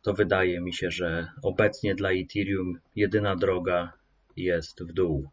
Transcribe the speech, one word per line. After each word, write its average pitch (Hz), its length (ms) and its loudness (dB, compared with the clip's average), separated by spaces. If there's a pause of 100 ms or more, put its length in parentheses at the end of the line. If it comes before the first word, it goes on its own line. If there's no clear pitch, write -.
to 101 120 0
wydaje 92 460 2
mi 87 140 -4
się, 90 160 -2
że 85 380 -2 (140)
obecnie 101 520 0
dla 95 160 -2
Ethereum 92 680 -2 (180)
jedyna 101 400 2
droga 87 560 0 (440)
jest 87 460 -2
w 85 100 -10
dół 82 400 2